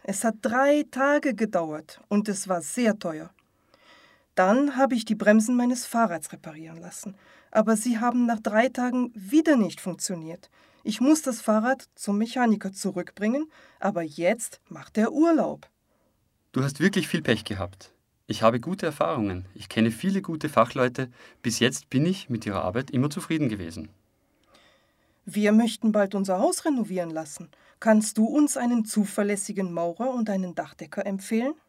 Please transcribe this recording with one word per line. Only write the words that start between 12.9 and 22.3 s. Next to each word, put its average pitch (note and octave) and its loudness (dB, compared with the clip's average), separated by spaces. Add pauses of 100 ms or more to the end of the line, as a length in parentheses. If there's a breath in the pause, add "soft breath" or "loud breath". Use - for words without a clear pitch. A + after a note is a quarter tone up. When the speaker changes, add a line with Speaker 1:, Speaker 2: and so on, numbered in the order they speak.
Speaker 1:
aber F3 -2
jetzt E3+ -2
macht - -16
er A3 2
Urlaub. C4 2 (840)
Speaker 2:
Du C3 0
hast C#3+ -4
wirklich F3+ 2
viel - -2
Pech A2+ 0
gehabt. - -10 (380)
Ich A2+ -2
habe A#2 6
gute F3+ -6
Erfahrungen. A#2+ -2
Ich - -18
kenne A2+ 4
viele F#3+ -2
gute D#3 -4
Fachleute. B2+ 2 (300 loud breath)
Bis A#2 -4
jetzt C3 2
bin C3+ 2
ich F#3 -2
mit A2+ -6